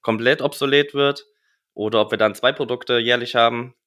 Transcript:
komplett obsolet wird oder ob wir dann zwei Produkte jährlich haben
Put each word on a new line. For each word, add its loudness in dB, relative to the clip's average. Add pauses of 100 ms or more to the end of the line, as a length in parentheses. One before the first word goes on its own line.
komplett 0
obsolet 0
wird -2 (500)
oder 0
ob 0
wir -2
dann 2
zwei 0
Produkte -2
jährlich 0
haben 0 (120)